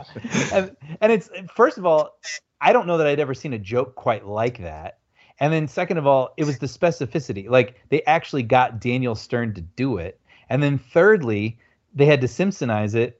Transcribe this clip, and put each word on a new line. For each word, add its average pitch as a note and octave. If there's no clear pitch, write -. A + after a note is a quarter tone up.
And, F#3+
and G#3+
it's, G#3
first C4
of F3+
all, D3+
I E3
don't A3+
know E3+
that D3+
I'd C#3+
ever C3+
seen C#3+
a A2
joke A2+
quite G#2
like A2+
that. E2
And D3
then D#3
second F3+
of D3
all, C3+
it D#3
was D3
the C#3+
specificity. C3
Like, B2
they D3+
actually D3+
got A#2
Daniel B2
Stern A#2
to F2+
do B2
it. F2
And C#3
then C#3+
thirdly, A#2+
they C#3
had D3
to B2
Simpsonize A2+
it B2